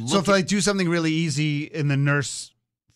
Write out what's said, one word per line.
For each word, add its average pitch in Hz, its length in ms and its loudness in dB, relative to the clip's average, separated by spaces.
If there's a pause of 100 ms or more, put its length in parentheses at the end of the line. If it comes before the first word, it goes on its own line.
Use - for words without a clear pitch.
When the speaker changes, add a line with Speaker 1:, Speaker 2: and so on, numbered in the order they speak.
Speaker 1:
So 170 80 2
Speaker 2:
look 196 80 2
Speaker 1:
if - 60 -4
Speaker 2:
at 196 40 6
Speaker 1:
I 190 80 4
do 196 180 0
something 190 280 0
really 165 240 0
easy 151 520 -2
in 151 240 -4
the 139 80 0
nurse 143 560 -2 (440)